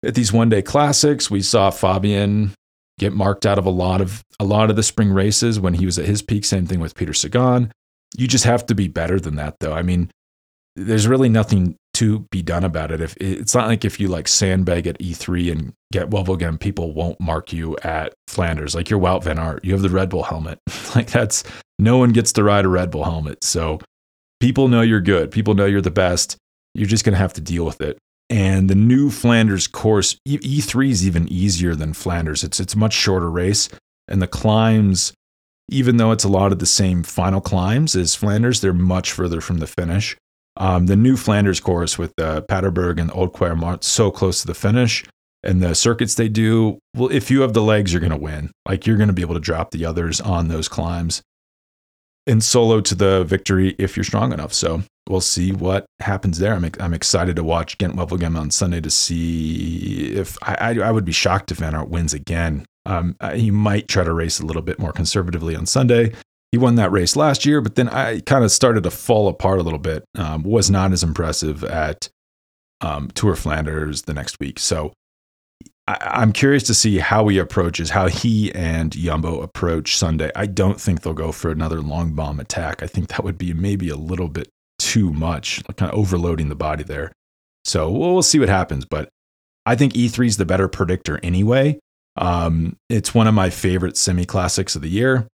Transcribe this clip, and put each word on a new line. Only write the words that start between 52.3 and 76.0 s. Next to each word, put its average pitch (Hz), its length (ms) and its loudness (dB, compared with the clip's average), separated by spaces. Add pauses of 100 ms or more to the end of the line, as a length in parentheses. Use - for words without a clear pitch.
solo 113 380 4
to 95 140 -2
the 95 280 4
victory 95 540 0
if 98 180 -2
you're 92 80 -2
strong 107 300 -2
enough. - 180 -8
So 85 300 -2 (260)
we'll 92 140 0
see 90 300 0
what 95 340 -2 (140)
happens 95 400 -2
there. 104 160 0
I'm, 85 240 -2
I'm 85 160 -2
excited 87 400 0
to 85 80 -2
watch 82 340 -2
Ghent 92 180 -2
Wevelgem 85 400 -2
on 76 140 -4
Sunday 85 320 -2
to 78 80 -6
see 82 1300 -4
if, - 260 -6
I, 80 180 -4
I, 113 280 0
I 117 40 2
would 107 140 2
be 85 60 -2
shocked 92 400 0
if 87 80 -6
Van 78 160 -4
Aert 78 140 -6
wins 82 260 -2
again. 82 500 -4 (220)
Um, 87 320 -2
uh, - 140 -8
he 110 180 2
might 104 360 0
try 92 160 2
to 82 80 0
race 82 280 -2
a 78 60 -8
little 80 180 -4
bit - 160 -6
more 78 120 -4
conservatively 82 640 -2
on 82 120 -6
Sunday. 117 460 2 (380)
He 117 60 2
won 120 180 4
that 98 180 4
race 92 240 2
last 143 280 2
year, 147 140 4
but 110 160 -4
then 123 140 2
I 117 320 -4
kinda 123 280 4
started 113 340 4
to 87 80 -2
fall 110 360 2
apart 95 320 0
a 85 40 0
little 80 160 -4
bit. 78 260 -4 (120)
Um, 80 260 -4
was 101 280 2
not 95 220 2
as 82 100 0
impressive 78 600 -4
at, 78 440 -6 (720)
um, 73 320 -6
Tour 98 220 0
Flanders 78 680 -4
the 76 100 -8
next - 260 -10
week. 69 180 -10
So 78 360 -4 (960)
I, - 120 0